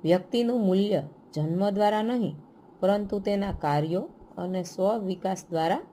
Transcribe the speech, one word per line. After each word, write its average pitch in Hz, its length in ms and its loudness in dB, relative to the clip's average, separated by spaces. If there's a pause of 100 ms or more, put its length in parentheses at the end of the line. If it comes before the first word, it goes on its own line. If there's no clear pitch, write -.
વ્યક્તિનું 233 600 2
મૂલ્ય 190 380 2 (300)
જન્મ 170 360 0
દ્વારા 208 320 2
નહીં, 226 340 -2 (440)
પરંતુ 202 400 0
તેના 202 320 -2
કાર્યો 160 580 0 (280)
અને 180 260 -4
સ્વ 196 340 0
વિકાસ 185 520 -4
દ્વારા 170 320 0 (100)